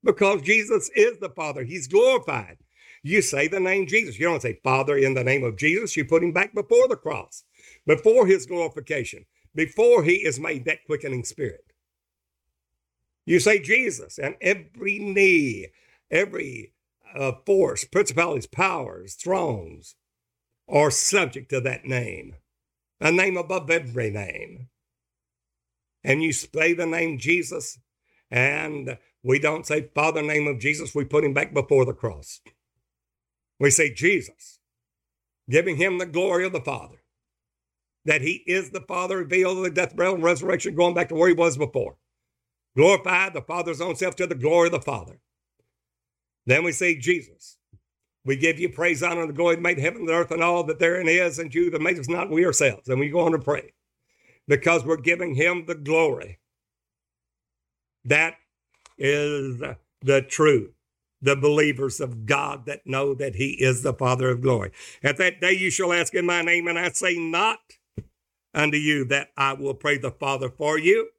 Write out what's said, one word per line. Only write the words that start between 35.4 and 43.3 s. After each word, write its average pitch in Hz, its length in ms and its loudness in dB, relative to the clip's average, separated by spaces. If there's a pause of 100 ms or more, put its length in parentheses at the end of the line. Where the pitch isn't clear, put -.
giving 165 260 2
him 180 220 0
the 180 80 -4
glory 180 400 0
of 180 60 -6
the 156 100 -6
Father, - 400 -10 (1040)
that 151 160 2
he 170 240 -4
is 180 240 -2
the 185 100 -10
Father, 180 380 -4
revealed 185 400 0
in 190 60 -4
the 180 60 -2
death, 170 240 -2
burial, 185 200 0
and 165 100 -4
resurrection, 165 500 0
going 175 200 2
back 175 160 -2
to 165 40 -6
where 165 140 4
he 170 60 6
was 160 240 2
before. 135 400 -4 (760)
Glorified 185 600 4